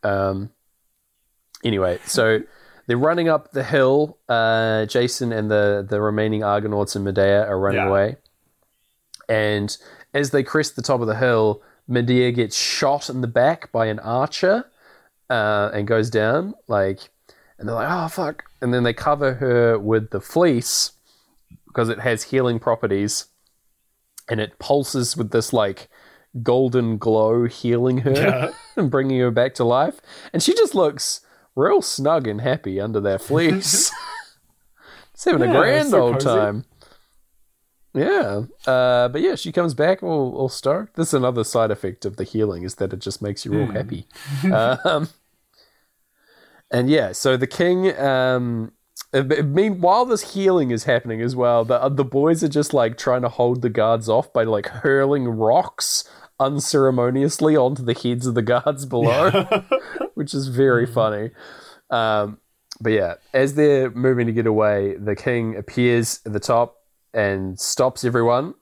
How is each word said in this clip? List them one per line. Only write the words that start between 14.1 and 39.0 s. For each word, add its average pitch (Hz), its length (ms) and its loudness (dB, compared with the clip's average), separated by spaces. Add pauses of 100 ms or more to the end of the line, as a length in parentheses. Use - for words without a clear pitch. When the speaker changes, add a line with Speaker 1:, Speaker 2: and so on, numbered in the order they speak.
Speaker 1:
uh, 107 440 0
and 104 140 -4
goes 113 220 0
down. 117 440 0 (140)
Like, 98 320 0 (580)
and 104 100 -12
they're 117 80 -6
like, 113 140 -4
"Oh, 170 180 -4
fuck." 160 360 -8 (180)
And 123 120 0
then 123 100 2
they 117 100 0
cover 143 420 0
her 120 440 2
with 110 320 0
the 98 100 -4
fleece - 720 0 (760)
because 113 220 -2
it 107 100 -6
has 113 240 -2
healing 123 360 0
properties. 104 680 -2 (1040)
And 110 100 -4
it 107 200 -8
pulses 135 580 -2
with 110 140 -4
this, 113 200 0
like, 104 380 -2 (540)
golden 123 540 0
glow 110 480 2
healing 120 540 0
her 135 140 0
Speaker 2:
Yeah. - 380 0 (120)
Speaker 1:
<laughs> - 140 -16
and 165 140 0
bringing 135 280 0
her 123 120 2
back 123 240 0
to 127 80 -2
life. 123 360 2 (320)
And 170 120 -2
she 349 100 2
just 453 220 2
looks 151 460 0 (340)
real 196 260 4
snug 139 460 0
and 104 140 -4
happy 117 380 -2
under 107 220 -2
that 98 200 -2
fleece. 170 680 0 (600)
Speaker 2:
<laughs> - 640 -20
Speaker 1:
She's - 100 -16
having 359 160 2
a - 100 2
Speaker 2:
Yeah, - 80 6
Speaker 1:
grand 294 300 4
Speaker 2:
so 170 120 4
Speaker 1:
old 120 140 2
Speaker 2:
cozy. 135 100 -2
Speaker 1:
time. 107 400 0 (1300)
Yeah. 135 500 0 (220)
Uh, 123 440 4